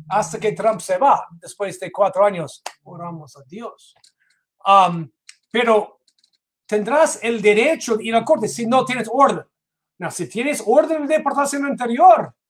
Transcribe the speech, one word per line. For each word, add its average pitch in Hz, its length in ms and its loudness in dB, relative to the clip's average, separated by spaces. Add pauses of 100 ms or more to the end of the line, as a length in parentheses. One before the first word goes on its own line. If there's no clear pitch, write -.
hasta 208 300 -4
que 214 120 -2
Trump 220 280 -2
se 185 180 -4
va, 254 340 2
después 175 480 -10
de 180 120 -10
cuatro 190 320 0
años. 175 380 -2 (220)
Oramos 170 520 -16
a 139 120 -20
Dios. - 480 -18 (720)
Um, 175 440 4 (420)
pero 226 500 0 (640)
tendrás 262 580 0
el 233 180 -4
derecho 220 560 2
de 226 80 -8
ir 226 100 -2
a 226 80 0
corte 214 240 0
si - 180 -8
no 247 200 2
tienes 247 260 -6
orden. 240 340 2 (520)
Now, 170 140 -8
si 165 160 -8
tienes 269 380 -4
orden 302 420 2
de 311 100 2
deportación 285 480 -2
anterior, 262 680 4 (160)